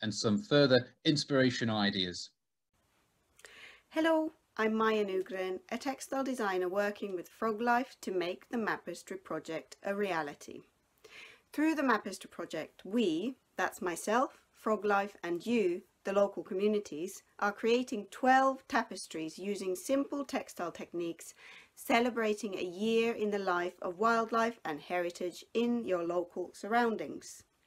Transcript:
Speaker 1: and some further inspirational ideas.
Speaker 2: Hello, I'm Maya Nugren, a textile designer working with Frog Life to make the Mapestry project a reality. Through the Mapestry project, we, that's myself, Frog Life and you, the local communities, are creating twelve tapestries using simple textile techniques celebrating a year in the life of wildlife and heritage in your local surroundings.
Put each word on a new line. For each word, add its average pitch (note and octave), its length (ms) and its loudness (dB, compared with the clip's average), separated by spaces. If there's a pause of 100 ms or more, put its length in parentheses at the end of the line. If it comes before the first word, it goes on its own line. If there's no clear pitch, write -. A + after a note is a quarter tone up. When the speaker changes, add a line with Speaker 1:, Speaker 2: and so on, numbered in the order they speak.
Speaker 1:
and G#2+ 120 -2
some G#2 240 2
further B2+ 500 6 (160)
inspirational C3 760 2
ideas. G2 520 -2 (1600)
Speaker 2:
Hello, D#4+ 420 4 (240)
I'm A3 200 2
Maya A3 280 4
Nugren, F#3 560 -2 (120)
a A#3+ 60 -4
textile C4+ 460 -4
designer G3+ 460 0
working G3+ 460 -2
with E3+ 120 -8
Frog A3 340 -4
Life A#3+ 400 2
to G3 100 -6
make F3+ 380 -4
the B3 80 -4
Mapestry F3+ 640 -4
project D#3+ 600 -8
a G3+ 100 -2
reality. E3 680 -4 (880)
Through D#4 240 2
the D4 80 0
Mapestry G#3+ 460 -2
project, - 560 -10
we, G3 500 0 (220)
that's - 240 -2
myself, G#3 600 0 (120)
Frog G#3+ 320 -2
Life G3+ 380 2
and E3+ 220 -4
you, G#3+ 360 2 (240)
the G3 80 -2
local G3+ 300 4
communities, G3+ 800 -2 (160)
are G3+ 120 0
creating A#3 580 0
twelve C4 600 2
tapestries - 680 -6
using F#3+ 380 -4
simple C#4 480 -2
textile G3 480 -6
techniques E3+ 600 -8 (520)
celebrating A3+ 760 0
a - 40 -4
year A3+ 500 2
in G#3 180 -2
the G3+ 80 0
life F3+ 420 0
of F3+ 160 -6
wildlife A3+ 680 2
and D3+ 160 -4
heritage F3 720 -4
in A#3+ 320 0
your F3+ 180 0
local F3 500 -4
surroundings. A3 880 -2 (240)